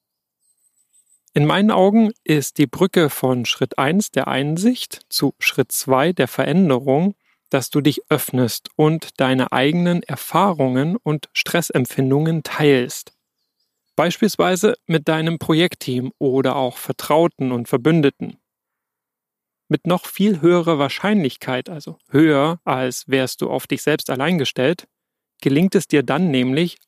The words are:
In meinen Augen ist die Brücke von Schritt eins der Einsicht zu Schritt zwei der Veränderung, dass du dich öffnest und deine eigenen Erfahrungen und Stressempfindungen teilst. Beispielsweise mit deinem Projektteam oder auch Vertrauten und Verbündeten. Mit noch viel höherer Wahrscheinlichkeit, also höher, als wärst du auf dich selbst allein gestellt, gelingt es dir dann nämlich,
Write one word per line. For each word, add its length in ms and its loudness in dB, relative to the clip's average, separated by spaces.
In 100 4
meinen 240 2
Augen 440 4
ist 340 0
die 80 4
Brücke 460 0
von 340 -2
Schritt 320 -4
eins 320 0
der 180 -2
Einsicht 840 -2
zu 280 -2
Schritt 340 -2
zwei 420 0
der 140 0
Veränderung, 840 2
dass 180 0
du 100 -2
dich 300 -2
öffnest 680 -2
und 440 0
deine 320 0
eigenen 500 0
Erfahrungen 920 0
und 380 -4
Stressempfindungen 1080 -2
teilst. 720 0
Beispielsweise 840 0
mit 200 -2
deinem 300 -2
Projektteam 800 -2
oder 380 0
auch 220 -2
Vertrauten 760 -2
und 180 -6
Verbündeten. 680 0
Mit 160 -4
noch 200 -2
viel 340 0
höherer 400 2
Wahrscheinlichkeit, 880 -2
also 300 -14
höher, 540 2
als 460 -4
wärst 320 -2
du 80 -4
auf 180 -6
dich 140 -6
selbst 280 -2
allein 280 -2
gestellt, 500 -2
gelingt 340 2
es 140 0
dir 140 2
dann 280 0
nämlich, 460 0